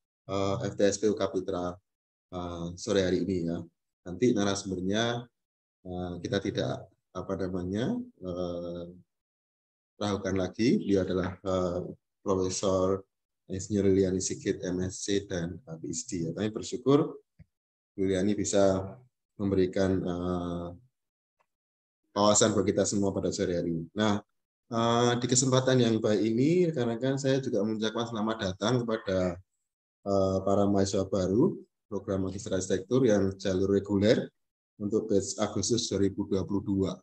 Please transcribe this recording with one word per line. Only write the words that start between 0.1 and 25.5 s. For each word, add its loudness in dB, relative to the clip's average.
eh, 0
F -6
T 4
S 2
P 2
Kapitra, -2
eh, -8
sore 2
hari 2
ini 0
ya. -2
Nanti 2
narasumbernya, -2
eh, -8
kita 0
tidak, -4
apa -6
namanya, -4
eh, -6
ragukan -2
lagi, 0
dia 4
adalah, -2
eh, -2
Profesor 0
Insinyur 2
Liliani 4
Sigit, -4
M -2
S -8
C, -2
dan, -4
eh, -14
P -
H -8
D. -12
Ya, -4
kami -4
bersyukur 0
Liliani 0
bisa 2
memberikan, 2
eh, -4
wawasan 4
buat 2
kita 2
semua 0
pada -2
sore -2
hari -2
ini. -6
Nah, 0
eh, 2
di -4
kesempatan 4